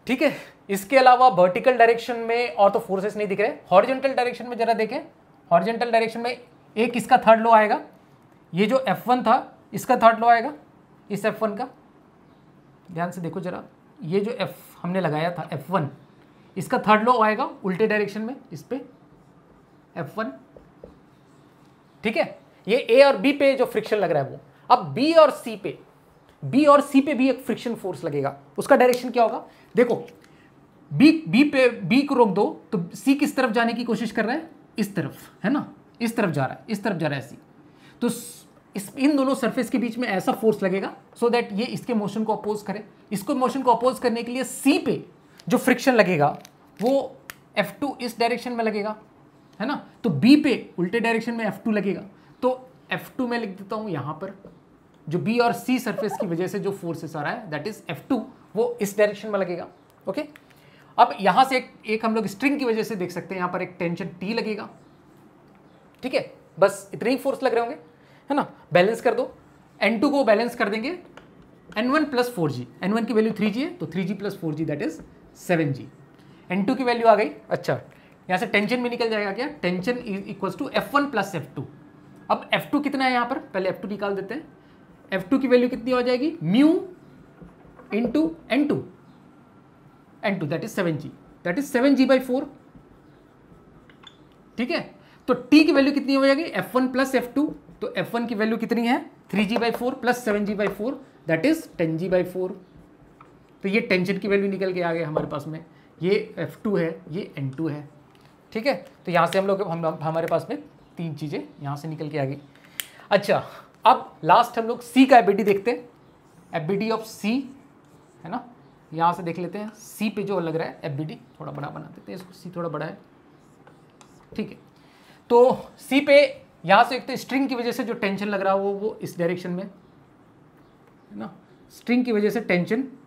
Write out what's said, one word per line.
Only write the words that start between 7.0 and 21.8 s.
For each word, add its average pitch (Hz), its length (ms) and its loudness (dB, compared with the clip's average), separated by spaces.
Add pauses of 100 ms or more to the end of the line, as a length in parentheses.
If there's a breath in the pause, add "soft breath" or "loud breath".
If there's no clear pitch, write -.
third 220 220 8
law 226 120 4
आएगा, 214 280 6 (720)
ये 190 140 2
जो 262 220 0
एफ़ 185 200 -2
वन 247 140 2
था 220 140 4 (380)
इसका 240 220 0
third 226 240 6
law 233 80 2
आएगा, 233 240 4 (580)
इस 202 140 -6
एफ़ 220 200 -2
वन 208 120 -4
का, 247 120 -8 (1200)
ध्यान 170 220 -6
से 185 100 -12
देखो 170 200 -8
जरा, 180 220 -8 (360)
ये 190 220 -2
जो 208 120 -4
एफ - 220 -6 (320)
हमने 185 140 -2
लगाया 160 300 0
था - 220 -10
एफ़ 151 200 -8
वन, 165 160 0 (680 soft breath)
इसका 240 240 -2
third 214 240 4
law 247 180 4
आएगा 214 280 0 (140)
उल्टे 185 220 0
direction 208 360 -2
में 240 120 -8 (180)
इस 147 100 -14
पे 262 180 -8 (1160)
एफ़ 160 200 -10
वन, 233 160 -6 (1700)